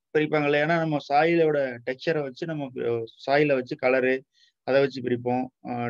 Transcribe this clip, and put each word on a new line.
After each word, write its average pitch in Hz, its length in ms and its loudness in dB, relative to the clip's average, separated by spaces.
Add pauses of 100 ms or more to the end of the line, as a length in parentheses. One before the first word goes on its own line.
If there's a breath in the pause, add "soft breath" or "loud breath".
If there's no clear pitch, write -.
(180)
பிரிப்பாங்க 151 260 2
இல்லையா? 147 220 2
ஏன்னா 170 120 2
நம்ம 160 200 0 (160)
சாயிலோட 151 720 2
டெக்ஸ்சரை 151 360 -2
வச்சு, 135 240 -8
நம்ம, 151 320 -8
அ, 117 280 -4 (200)
சாயிலை 147 280 2
வச்சு 123 280 -2
கலரு, 131 380 2 (440 soft breath)
அதை 135 180 2
வச்சு 135 200 -2
பிரிப்போம், 123 420 -2 (220)
அ, 123 60 -8 (180)